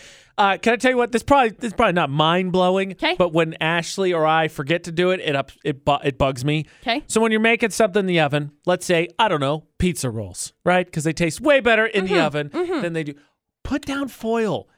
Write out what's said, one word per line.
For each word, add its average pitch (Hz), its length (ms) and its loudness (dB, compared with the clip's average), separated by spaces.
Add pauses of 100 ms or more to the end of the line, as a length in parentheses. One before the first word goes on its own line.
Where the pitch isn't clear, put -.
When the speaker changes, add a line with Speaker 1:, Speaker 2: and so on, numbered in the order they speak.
(380)
Speaker 1:
Uh, - 200 2
can 233 160 2
I - 20 2
tell 254 160 2
you 254 60 0
what? 240 160 0
This 226 100 0
probably, 269 280 2
this - 180 -8
is 185 40 -8
probably 214 200 2
not 165 160 2
mind-blowing, 180 880 2
Speaker 2:
'Kay. 330 220 -2
Speaker 1:
but 175 160 2
when 160 280 0
Ashley 170 520 -2
or 160 120 0
I 160 240 2
forget 160 340 -2
to 175 80 -12
do 180 200 2
it, 185 100 -2
it 156 140 -2
up-, 135 160 -4 (120)
it 143 220 -4
bu-, 143 180 2
it 139 140 -2
bugs 135 260 -2
me. 147 220 -2 (160)
Speaker 2:
'Kay. 247 260 -4
Speaker 1:
So 220 140 0
when 226 100 2
you're 220 100 2
making 226 280 2
something 208 320 2
in 190 40 -2
the 175 140 2
oven, 147 320 0 (140)
let's 180 200 0
say, 170 220 2 (100)
I 220 120 2
don't 160 100 0
know, 143 240 -2 (160)
pizza 175 300 -2
rolls, 107 440 -10 (120)
right? 180 260 2
'Cause 151 140 -6
they 160 80 0
taste 165 280 -2
way 269 200 4
better 220 240 2
in 196 200 -2
the 185 100 -4
Speaker 2:
Mm-hmm. 165 100 4
Speaker 1:
oven 147 240 -4
Speaker 2:
Mm-hmm. 339 320 -4
Speaker 1:
than 170 120 -4
they 160 100 -4
do. 143 100 -8 (500)
Put 285 220 -6
down 277 240 -6
foil. 220 580 -4 (100)